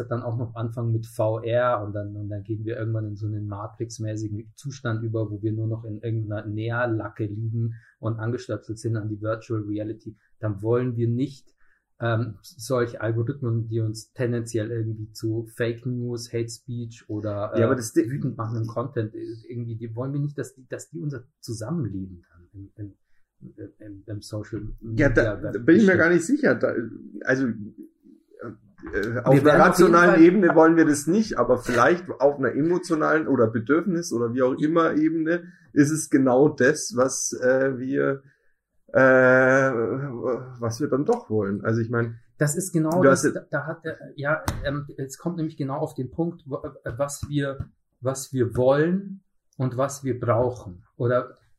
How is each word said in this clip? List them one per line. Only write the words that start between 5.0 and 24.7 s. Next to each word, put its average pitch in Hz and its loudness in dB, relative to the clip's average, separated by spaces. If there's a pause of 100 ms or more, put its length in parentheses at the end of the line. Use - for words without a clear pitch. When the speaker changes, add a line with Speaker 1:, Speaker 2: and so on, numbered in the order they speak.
Speaker 1:
über, 110 -4
wo 101 -8
wir 110 -2
nur 110 -2
noch 113 -4
in 107 -10
irgendeiner 110 -4
Nährlacke 110 -4
liegen 113 -4 (240)
und 110 -4
angestöpselt 110 -6
sind 113 -4
an 107 -6
die 104 -8
Virtual 110 -4
Reality, 107 -8 (240)
dann 104 -4
wollen 120 0
wir 117 0
nicht, 123 -2 (540)
ähm, 113 -2
solche 120 -4
Algorithmen, 117 -2
die 113 -2
uns 110 -6
tendenziell 117 -2
irgendwie 110 -6
zu 113 -4
Fake 117 -4
News, 120 -6
Hate 117 -4
Speech 120 -12
oder, 104 -4
äh, 110 2
Speaker 2:
Ja, 113 6
aber 131 2
das 120 -6
Di- 165 2
Speaker 1:
wütend 135 -4
machenden 113 -4
Content, 117 -4
äh, 113 -14 (300)
irgendwie, 117 -8
die 113 -10
wollen 131 -6
wir 143 -2
nicht, 147 -4
dass - -10
die, 131 -20
dass - -12
die 160 -12
unser 143 -8 (180)
Zusammenleben 101 -6
dann - -20
im, 98 -18
im, - -20
im, 101 -18
im 104 -12
Social 104 -10 (200)